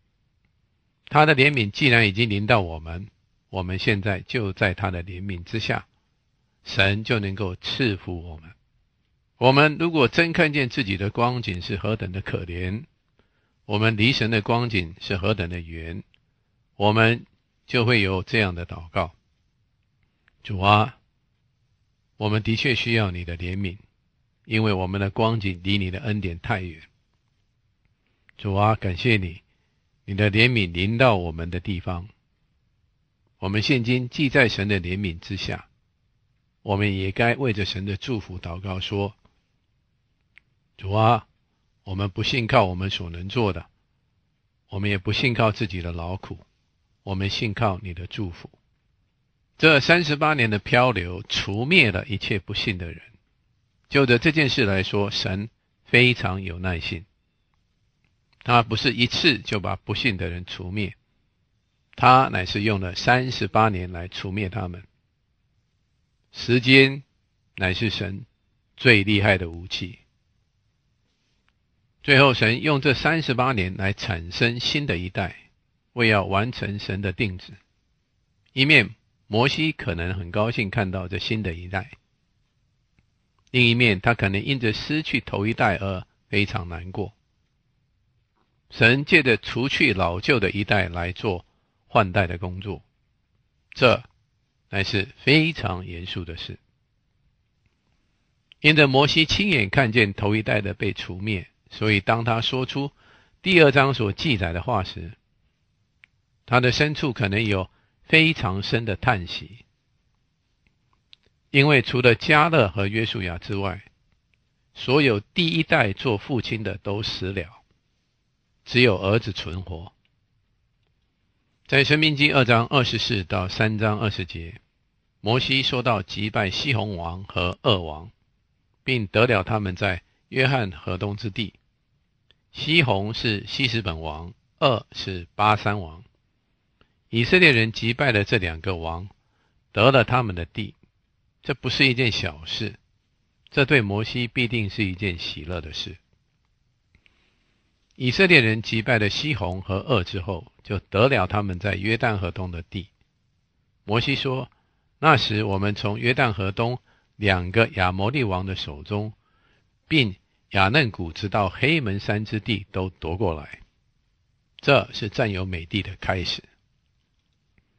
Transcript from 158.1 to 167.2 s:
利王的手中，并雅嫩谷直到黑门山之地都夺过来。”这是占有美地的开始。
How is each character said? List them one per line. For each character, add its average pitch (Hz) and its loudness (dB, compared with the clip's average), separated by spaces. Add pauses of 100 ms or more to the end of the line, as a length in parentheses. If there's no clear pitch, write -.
利 139 -2
王 95 -4
的 95 -6
手 73 -12
中， 104 -6 (760)
并 123 2 (360)
雅 95 4
嫩 123 2
谷 85 -8
直 104 -8
到 98 0
黑 147 0
门 101 -4
山 107 -4
之 107 -6
地 101 -4
都 92 -4
夺 85 -8
过 95 0
来。” 73 -14 (1000)
这 127 4
是 107 -8
占 113 -2
有 92 -4
美 87 -8
地 98 -2
的 92 -10
开 92 -4
始。 - -8 (1300)